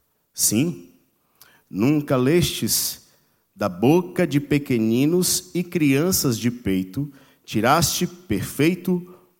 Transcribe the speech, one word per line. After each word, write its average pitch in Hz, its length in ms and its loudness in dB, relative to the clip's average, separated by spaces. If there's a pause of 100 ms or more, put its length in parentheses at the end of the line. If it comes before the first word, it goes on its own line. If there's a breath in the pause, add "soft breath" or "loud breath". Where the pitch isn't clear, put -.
(320)
"Sim, - 560 -2 (840 soft breath)
nunca 143 460 0
lestes - 920 0 (480 soft breath)
da 104 140 -2
boca 160 580 2
de 143 140 0
pequeninos 143 1120 0
e 175 80 -2
crianças 151 760 0
de 117 120 -2
peito, 95 600 -4 (340 loud breath)
tiraste 147 600 0
perfeito 175 1080 -2 (260 loud breath)